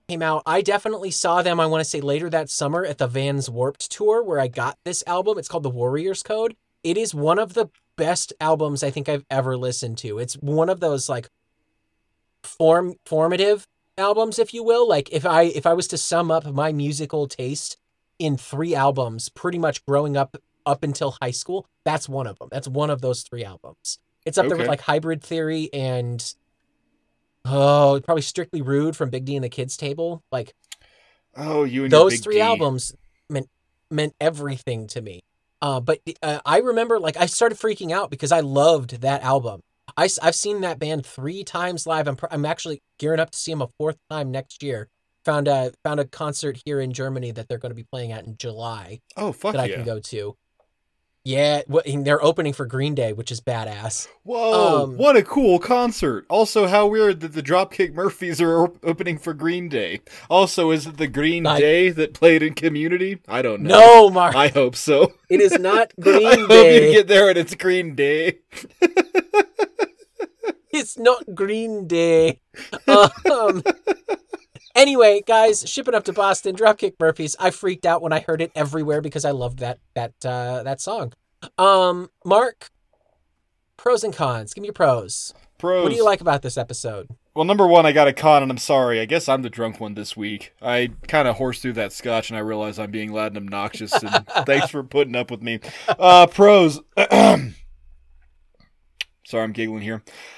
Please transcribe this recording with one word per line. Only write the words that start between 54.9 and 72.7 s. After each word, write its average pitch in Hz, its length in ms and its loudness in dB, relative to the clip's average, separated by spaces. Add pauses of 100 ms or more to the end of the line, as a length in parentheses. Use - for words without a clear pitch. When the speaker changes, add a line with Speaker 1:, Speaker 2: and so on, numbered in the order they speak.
Speaker 2:
what 269 200 6
a 202 60 6
cool 214 340 2
concert. 226 720 -2
Also, 208 380 2
how 208 180 4
weird 208 360 2
that 156 120 -12
the 156 80 -8
Dropkick 175 540 -2
Murphys 175 440 -6
are 165 260 2
op-, 175 180 -6
opening 165 340 -4
for 165 160 -8
Green 170 340 -4
Day. 107 340 -6 (280)
Also, 175 400 4
is 160 160 -2
it 156 120 -16
the 156 100 -4
Green 160 400 -2
Speaker 1:
I 147 120 2
Speaker 2:
Day 165 300 4
that 156 240 -4
played 160 300 6
in 156 100 -4
Community? 170 720 -4
I 120 140 -4
don't 117 220 -4
know. 185 160 8
Speaker 1:
No, 226 320 12
Mark. 180 240 2
Speaker 2:
I 143 140 4
hope 127 260 2
so. 151 380 2 (140)
Speaker 1:
It 359 140 4
is 359 160 4
not - 380 2
Speaker 2:
<laughs> - 40 -20
Speaker 1:
Green 220 280 6
Speaker 2:
I 254 100 8
hope 214 120 -2
Speaker 1:
Day. 165 400 10
Speaker 2:
you 156 40 6
get 202 140 6
there 196 220 6
and 180 100 2
it's 165 160 -4
Green 180 400 -2
Day. 151 440 0 (420)
<laughs> 349 80 4 (1900)
Speaker 1:
It's - 220 -8
not 233 340 0
Green 208 540 -6
Day. 165 540 2 (440)